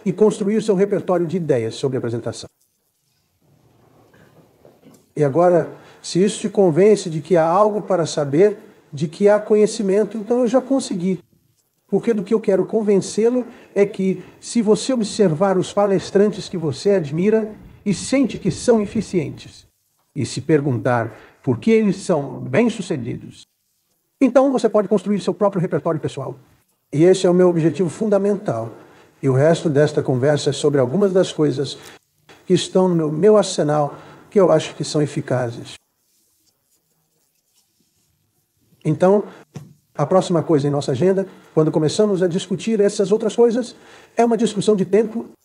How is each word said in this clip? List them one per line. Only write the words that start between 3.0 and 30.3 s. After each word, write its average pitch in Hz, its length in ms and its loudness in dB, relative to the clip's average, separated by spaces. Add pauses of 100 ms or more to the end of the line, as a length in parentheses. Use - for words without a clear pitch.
E 147 80 2
agora, 160 460 2 (300)
se - 220 -2
isso 214 180 -2
te 208 80 -4
convence 190 640 2
de 156 100 -6
que 180 160 0
há 160 80 4
algo 202 380 2
para 170 240 -2
saber, 165 520 0 (340)
de 151 160 -6
que 202 200 2
há 208 100 6
conhecimento, 208 800 0
então 240 240 -2
eu 254 60 2
já 247 140 2
consegui. 190 600 -2 (680)
Porque 202 260 0
do 208 80 -4
que 202 100 -6
eu 220 80 2
quero 190 240 0
convencê-lo 214 800 0 (300)
é 202 100 4
que, 190 380 -2 (180)
se - 220 -2
você 214 300 0
observar 196 680 0
os - 140 -2
palestrantes 202 760 0
que - 80 -8
você 165 360 -2
admira 196 640 0 (300)
e 202 80 0
sente 254 460 -2
que 185 120 -4
são 226 300 2
eficientes, 175 840 -6 (480)
e 113 100 -4
se - 160 -8
perguntar 123 760 0 (280)
por 120 160 0
que - 120 0
eles 220 260 2
são 143 420 -4
bem-sucedidos, 131 1080 -4 (760)
então 269 320 4
você 240 160 0
pode 208 200 0
construir 202 320 0
seu 190 140 -2
próprio 202 260 0
repertório 165 400 -2
pessoal. 131 360 -8 (580)
E 147 100 4
esse 185 220 4
é 180 40 4
o 175 40 4
meu 180 140 6
objetivo 170 400 0
fundamental. 196 840 -2 (520)
E 139 60 0
o 135 40 4
resto 160 380 2
desta 147 320 2
conversa 143 480 0